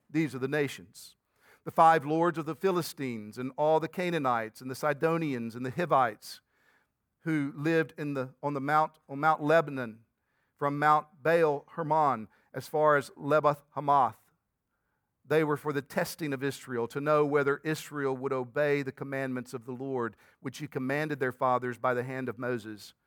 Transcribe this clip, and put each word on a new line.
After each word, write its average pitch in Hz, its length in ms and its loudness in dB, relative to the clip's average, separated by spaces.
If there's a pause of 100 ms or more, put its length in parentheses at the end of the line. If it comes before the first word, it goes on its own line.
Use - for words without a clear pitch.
(100)
These 143 240 -2
are 131 60 -8
the 131 80 -2
nations: 139 680 -6 (480)
the - 60 -12
five 160 360 6
lords 165 320 0
of 147 80 -6
the 156 100 -6
Philistines, 131 800 -4
and 131 200 -8
all 156 220 4
the 156 100 -4
Canaanites, 139 720 -2
and 131 80 -10
the 131 40 -8
Sidonians, 143 800 -2
and 127 120 -6
the 123 40 -4
Hivites, 135 720 0 (800)
who 151 340 -2
lived 160 440 0
in 147 160 -4
the, 127 160 -4 (120)
on 147 120 -2
the 139 60 -4
mount, 151 320 2 (160)
on 139 120 -10
Mount 156 220 2
Lebanon, 143 560 0 (600)
from 143 200 -2
Mount 151 280 4 (160)
Baal 156 500 2
Hermon, 147 560 0 (260)
as 131 120 -10
far 151 300 4
as 131 200 -2
Leboth 147 460 2 (120)
Hamath. 143 420 2 (1120)
They 151 160 4
were 147 140 0
for 151 160 -6
the 139 80 -2
testing 156 540 -4
of 131 100 -6
Israel, 127 440 -4
to 143 120 -8
know 151 240 4
whether 143 400 2
Israel 147 500 -4
would 131 180 -4
obey 143 500 0
the 131 100 -8
commandments 135 640 -6
of 117 100 -10
the 131 80 -10
Lord, 123 440 -4 (240)
which 131 180 -10
he 151 80 -8
commanded 143 520 -4
their 127 140 -2
fathers 127 460 0
by 127 160 2
the 120 100 -2
hand 131 240 -6
of 110 100 -8
Moses. 110 540 -6 (140)